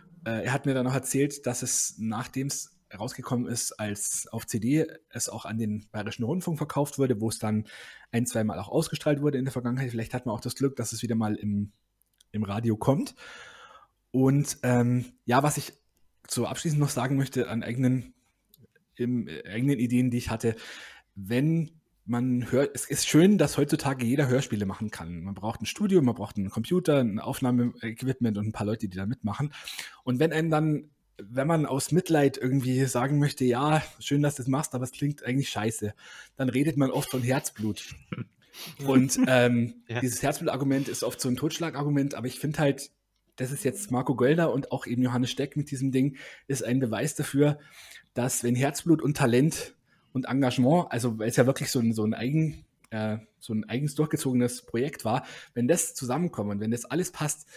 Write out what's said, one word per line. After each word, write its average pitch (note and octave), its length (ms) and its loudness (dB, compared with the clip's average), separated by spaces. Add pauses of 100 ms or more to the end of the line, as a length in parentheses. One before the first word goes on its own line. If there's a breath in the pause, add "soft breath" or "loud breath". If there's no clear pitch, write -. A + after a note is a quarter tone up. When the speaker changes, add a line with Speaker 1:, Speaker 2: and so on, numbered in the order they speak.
(240 loud breath)
Speaker 1:
Äh, A2+ 200 -4
er B2 80 0
hat C#3 140 -2
mir C3+ 80 2
dann B2+ 120 2
noch B2+ 80 0
erzählt, C#3 520 -2
dass A#2+ 160 -4
es, - 360 -2
nachdem A2+ 500 -4
es - 220 -8 (260)
rausgekommen B2 500 -4
ist, - 260 -4
als - 560 -6
auf A#2 180 -8
C A2 140 -4
D C#3 260 2 (220)
es - 200 -6
auch - 160 -10
an A2 140 -6
den G#2+ 320 -4
Bayerischen G#2+ 340 -6
Rundfunk E3 340 -2
verkauft D3 400 -2
wurde, B2 220 2
wo A2+ 80 0
es A2+ 100 -4
dann G#2+ 280 -2 (460 loud breath)
ein, A#2+ 140 0
zweimal A2 320 -2
auch - 100 -10
ausgestrahlt D3+ 520 0
wurde C#3+ 180 0
in B2+ 60 -2
der C3 80 -2
Vergangenheit. B2 380 -2
Vielleicht A2+ 240 -6
hat B2 120 -6
man A2 80 -2
auch A#2 60 -6
das - 140 -6
Glück, C3+ 220 0
dass A2 160 -6
es A2+ 100 -8
wieder A2+ 140 2
mal G#2+ 180 2
im, G#2 380 -2 (600)
im G#2+ 120 -2
Radio G#2+ 320 0
kommt. D3+ 380 0 (960 loud breath)
Und, C3+ 520 2
ähm, B2 440 2 (180)
ja, B2 180 4
was D3 140 2
ich - 160 -6 (560)
so A#2+ 180 -2
abschließend D3 340 0
noch C#3+ 80 4
sagen C#3 280 0
möchte C3+ 320 0
an A#2 160 -2
eigenen, B2+ 500 0 (800)
im, A#2+ 320 -2
äh, D#2+ 220 -10
eigenen B2 320 0
Ideen, B2 320 2
die B2 60 0
ich - 120 -2
hatte, A2+ 240 0 (600 loud breath)
wenn C#3+ 560 0 (340)
man A#2+ 460 0
hört, C#3 220 4
es - 100 -8
ist - 240 -2
schön, F#3 300 8
dass - 200 2
heutzutage C3+ 480 0
jeder C3+ 220 2
Hörspiele B2 380 0
machen G#2+ 260 -6
kann. E2+ 320 -10
Man G2 100 -8
braucht G2+ 260 -6
ein G#2+ 60 -6
Studio, F#3+ 340 4
man A#2+ 140 4
braucht - 220 -8
einen G2 140 -2
Computer, D3+ 500 2
ein A2 180 0
Aufnahmeequipment A#2+ 1200 0
und G#2+ 80 -2
ein A2+ 60 -2
paar G#2 140 -4
Leute, G#2+ 220 -2
die F2 80 -12
da F#2+ 80 -4
mitmachen. B2 480 -4 (520 loud breath)
Und B2 160 -2
wenn D#3+ 120 4
einem D#3+ 180 0
dann, D3+ 400 0 (280)
wenn A#2+ 280 -4
man D#3+ 200 2
aus C#3 260 -2
Mitleid D3+ 460 4
irgendwie C3 480 2
sagen C3+ 320 2
möchte, C#3+ 260 2
„Ja, C#3+ 380 2 (180)
schön, C#3+ 220 2
dass C#3+ 120 2
du C3 80 -8
das A#2+ 60 -2
machst, C3+ 260 -2
aber B2+ 100 -4
es - 80 -8
klingt D3 320 -4
eigentlich C3+ 240 0
scheiße“, G#2+ 460 -2 (420 loud breath)
dann C3 120 0
redet C3+ 280 2
man C#3 140 4
oft C#3+ 200 -2
von B2+ 120 -2
Herzblut. - 720 -4 (160)
Speaker 2:
<laughs> - 760 -14
Speaker 1:
Und, C3 400 6
ähm, B2 600 4
Speaker 2:
Ja. A#2+ 120 -4
Speaker 1:
dieses B2 220 -2
Herzblut-Argument C#3 640 0
ist - 160 -4
oft A#2+ 160 -6
so C3+ 80 -2
ein B2 80 0
Totschlag-Argument, C#3+ 800 0
aber A#2 140 -6
ich - 100 -8
finde D3+ 220 -2
halt, C#3+ 300 2 (460)
das B2+ 140 -4
ist C#3 140 -6
jetzt A2 260 -2
Marco B2+ 240 0
Göllner D3 380 4
und C#3 180 -4
auch - 160 -6
eben B2 160 0
Johannes B2 280 0
Steck C#3+ 260 -4
mit D3 160 -2
diesem C3+ 180 -2
Ding, C3+ 260 2 (300 loud breath)
ist B2+ 160 -2
ein B2 160 0
Beweis A#2+ 380 -2
dafür, D3 420 2 (540 loud breath)
dass B2 320 -2
wenn A#2+ 100 2
Herzblut D3 480 2
und D3 140 0
Talent C3 580 2 (380 soft breath)
und B2+ 140 -2
Engagement, C3 640 4
also A#2 280 -2
weil A2 100 -2
es A#2 80 -2
ja B2+ 100 6
wirklich C3+ 240 0
so C3 100 2
ein, A2+ 120 4
so A2 120 0
ein A2 100 0
Eigen-, D3+ 500 -2 (260)
äh, G#2+ 280 -2 (220)
so - 140 -8
ein G#2+ 140 -4
eigens C#3+ 280 -2
durchgezogenes C3 720 0
Projekt - 380 -4
war, A#2 220 0 (260 loud breath)
wenn A#2+ 140 0
das E3+ 280 2
zusammenkommt B2 560 -2
und G2+ 100 -4
wenn A2 100 0
das A#2 140 -2
alles F3 260 -2
passt, - 460 -6